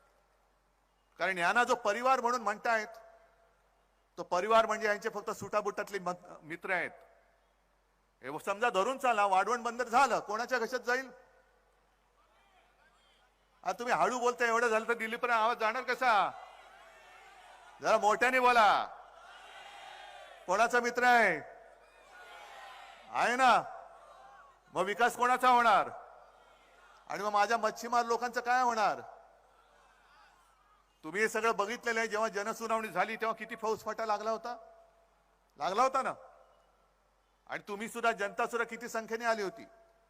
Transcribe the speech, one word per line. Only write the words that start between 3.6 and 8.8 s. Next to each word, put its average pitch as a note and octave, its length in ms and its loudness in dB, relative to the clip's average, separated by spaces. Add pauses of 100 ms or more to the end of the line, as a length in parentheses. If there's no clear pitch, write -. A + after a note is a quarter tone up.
तो F3 40 -8
परिवार G#3+ 440 4
म्हणजे G#3+ 200 -2
यांचे G#3 220 -2
फक्त G3+ 220 -6
सुटाबुटातले G3+ 680 -4
मत-, F3+ 440 -8
मित्र E3+ 280 -10
आहेत. E3 200 -2 (1300)
हे C#3+ 240 -10
समजा G#3 240 0
धरून G#3 280 0